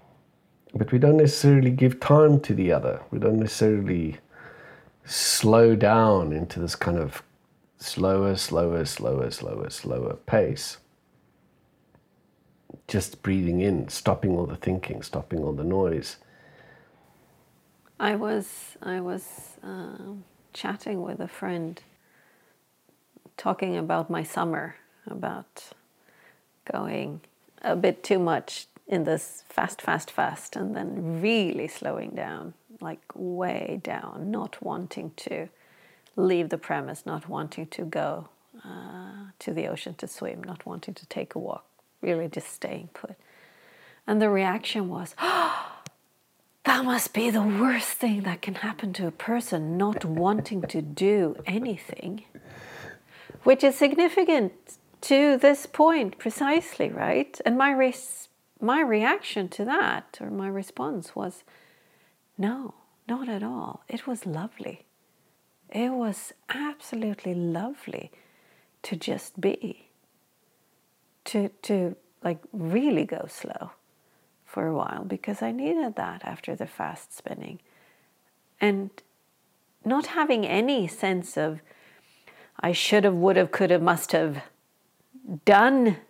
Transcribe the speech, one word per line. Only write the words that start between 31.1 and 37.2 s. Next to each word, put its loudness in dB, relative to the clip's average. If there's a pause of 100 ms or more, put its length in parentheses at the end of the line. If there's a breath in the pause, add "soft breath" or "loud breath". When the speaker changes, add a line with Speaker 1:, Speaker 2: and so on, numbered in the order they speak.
Speaker 2:
really 0
slowing -8
down, -10 (280)
like, -12 (100)
way -6
down, -8
not -8
wanting -10
to -10 (680 soft breath)
leave 2
the -4
premise, -8
not -8